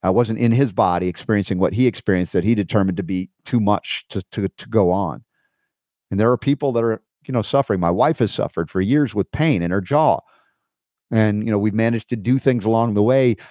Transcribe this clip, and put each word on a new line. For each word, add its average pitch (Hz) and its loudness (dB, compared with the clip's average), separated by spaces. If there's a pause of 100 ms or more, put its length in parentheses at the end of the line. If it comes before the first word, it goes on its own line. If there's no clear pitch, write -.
I 92 0
wasn't 110 0
in 117 2
his 123 2
body 92 0
experiencing 101 -2
what 90 0
he 123 2
experienced 92 -2
that 87 0
he 110 2
determined 95 0
to 92 -4
be 92 -6 (160)
too 120 -2
much - -2
to, 98 -6 (100)
to, 98 -4
to - -20
go 98 2
on. 92 -4 (880)
And 98 -2
there 113 4
are 120 2
people 139 -2
that 117 0
are, 113 -2 (240)
you 131 -10
know, 123 0
suffering. 110 0
My 87 2
wife 131 0
has 110 0
suffered - -4
for 95 -4
years 120 0
with 101 -2
pain 143 0
in 85 -2
her 98 0
jaw. 139 2 (880)
And, 107 2
you 113 -2
know, 104 0
we've 104 0
managed 113 -2
to 120 -4
do 113 0
things 123 0
along 113 2
the 104 2
way 127 2 (140)